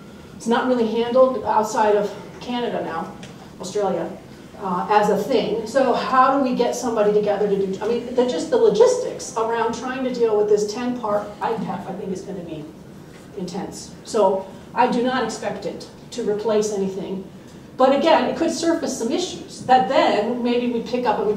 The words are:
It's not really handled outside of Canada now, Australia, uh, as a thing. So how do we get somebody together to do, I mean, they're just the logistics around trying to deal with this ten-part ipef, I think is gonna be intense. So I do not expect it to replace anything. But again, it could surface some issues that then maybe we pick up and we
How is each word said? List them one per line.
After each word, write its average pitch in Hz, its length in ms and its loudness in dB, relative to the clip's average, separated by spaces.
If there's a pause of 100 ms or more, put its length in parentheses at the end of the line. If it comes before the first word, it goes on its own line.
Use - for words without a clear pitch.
(340)
It's - 140 -10
not 247 180 2
really 233 220 2
handled 240 560 2
outside 220 500 2
of 202 180 0 (280)
Canada 240 420 -4
now, 175 320 -8 (460)
Australia, 185 500 -2 (520)
uh, 185 280 -4
as 208 180 4
a 202 80 4
thing. 220 500 0
So 254 280 2
how 262 420 4
do 262 80 2
we 247 100 0
get 240 200 2
somebody 220 380 2
together 202 360 2
to 190 180 2
do, 185 160 -4
I 202 60 -2
mean, 240 260 -2
they're 247 140 2
just - 220 -4
the 427 80 2
logistics - 760 4
around 233 380 0
trying 254 300 -6
to 247 80 -2
deal 226 240 2
with 208 120 2
this 208 240 2
ten-part 240 540 -2 (140)
ipef, 196 460 -4
I 190 80 -8
think 190 180 -6
is - 100 -8
gonna 180 180 -10
be 156 240 -12 (720)
intense. - 560 -10 (100)
So 196 420 2 (280)
I 247 160 4
do 247 120 2
not 254 220 0
expect 196 400 -6
it - 240 -8 (240)
to 208 180 -4
replace 208 420 0
anything. 190 540 -4 (500)
But 262 200 6
again, 294 320 4
it - 80 -4
could 320 140 0
surface - 480 -2
some 226 120 -2
issues - 540 -6
that - 240 4
then 233 540 2
maybe 240 280 0
we 233 120 -2
pick 247 240 -2
up 220 120 0
and 208 100 0
we 208 80 2